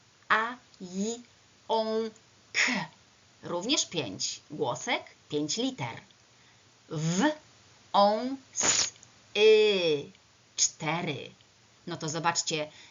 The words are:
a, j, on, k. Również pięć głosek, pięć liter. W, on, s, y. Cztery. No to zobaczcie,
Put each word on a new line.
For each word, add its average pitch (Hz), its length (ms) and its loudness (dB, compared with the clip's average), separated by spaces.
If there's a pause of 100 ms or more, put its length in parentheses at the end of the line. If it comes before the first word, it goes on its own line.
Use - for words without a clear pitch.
(300)
a, 226 260 0 (260)
j, 202 400 -6 (460)
on, 220 420 0 (440)
k. 202 320 0 (580)
Również 180 420 -2
pięć 135 560 -8 (100)
głosek, 151 520 -4 (260)
pięć 151 280 -4
liter. 233 440 -6 (880)
W, 165 340 -2 (720)
on, 220 440 4 (160)
s, - 400 0 (440)
y. 208 680 6 (500)
Cztery. 156 760 -2 (560)
No 170 100 -6
to 160 120 -6
zobaczcie, 156 640 -2 (200)